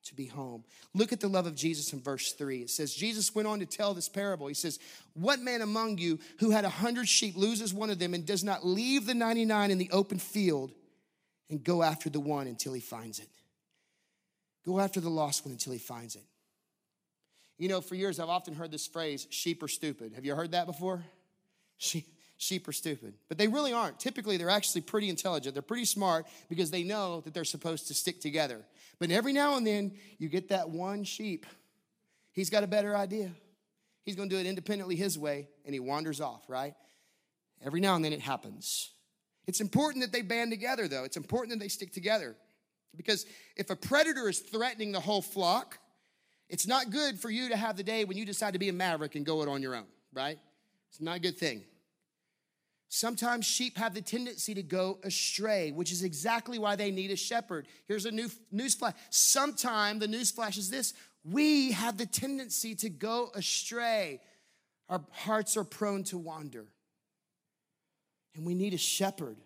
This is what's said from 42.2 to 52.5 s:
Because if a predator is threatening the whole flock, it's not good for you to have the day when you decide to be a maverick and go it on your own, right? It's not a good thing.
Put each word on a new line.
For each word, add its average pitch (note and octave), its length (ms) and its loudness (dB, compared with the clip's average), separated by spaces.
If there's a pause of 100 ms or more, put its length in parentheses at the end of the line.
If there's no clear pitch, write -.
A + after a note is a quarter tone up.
Because F#3+ 300 2 (280)
if - 140 -6
a F#3+ 80 0
predator C#4 540 4
is - 80 0
threatening A3 540 -2
the F#3+ 80 0
whole G3 200 2
flock, F#3+ 580 2 (680)
it's F3+ 180 -2
not B3+ 220 2
good C4 320 0
for A#3 80 -6
you A#3+ 220 0
to A3+ 60 2
have G#3+ 200 0
the G3 80 -6
day A3 220 0
when F#3 100 -4
you A3 80 -4
decide G3+ 300 -2
to F#3 40 0
be G3 120 0
a - 20 -2
maverick E3+ 420 0
and D3 120 -2
go D#3 160 2
it D3 60 0
on C#3 120 -2
your C3 140 -4
own, A2+ 100 -8 (300)
right? C#3+ 240 -4 (500)
It's - 140 -12
not E3+ 160 -2
a - 20 -6
good F3 160 0
thing. B2 280 0 (1200)